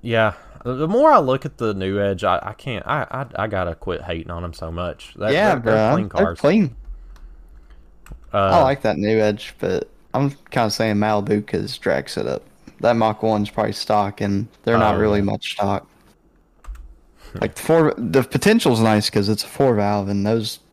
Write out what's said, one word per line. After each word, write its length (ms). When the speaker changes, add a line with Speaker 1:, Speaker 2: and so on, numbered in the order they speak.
Speaker 1:
Yeah, 320
the, 120
the 140
more 220
I 100
look 260
at 100
the 160
new 260
Edge, 240
I, 200
I 100
can't, 340
I, 240
I, 340
I 20
gotta 280
quit 280
hating 280
on 140
'em 80
so 180
much. 460
That, 160
Speaker 2:
Yeah, 220
Speaker 1:
they're, 60
they're 140
Speaker 2:
bro, 60
Speaker 1:
clean 200
Speaker 2:
they're 120
Speaker 1:
cars. 140
Speaker 2:
clean. 360
Speaker 1:
Uh, 60
Speaker 2:
I 240
like 200
that 160
new 200
Edge, 400
but 300
I'm 180
kinda 200
saying 260
Malibu 500
'cause 320
drag 320
setup. 320
That 140
Mach 280
one's 260
probably 240
stock, 480
and 280
they're 140
not 180
Speaker 1:
Oh, 20
Speaker 2:
really 220
Speaker 1:
yeah. 40
Speaker 2:
much 280
stock. 340
Speaker 1:
Hmm. 80
Speaker 2:
Like, 140
the 80
four, 340
the 260
potential's 600
nice 260
'cause 220
it's 140
a 40
four 280
valve, 340
and 160
those 320